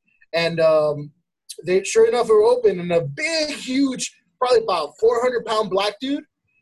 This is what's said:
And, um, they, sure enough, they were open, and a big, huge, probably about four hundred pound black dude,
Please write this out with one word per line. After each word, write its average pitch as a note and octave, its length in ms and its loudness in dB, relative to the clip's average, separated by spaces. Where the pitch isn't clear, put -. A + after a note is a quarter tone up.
And, E3 260 -2
um, D3+ 520 0
they, F3+ 200 0
sure A3+ 220 4
enough, A#3+ 200 0
they A3 80 2
were G#3 80 6
open, A3 380 2
and F3 120 -4
a E3+ 100 2
big, D#4 480 -4
huge, B3+ 640 -4
probably B3 260 2
about E3+ 340 -4
four A#3 240 2
hundred B3 240 -2
pound G#3+ 240 -2
black G3+ 300 -2
dude, C#4+ 240 -6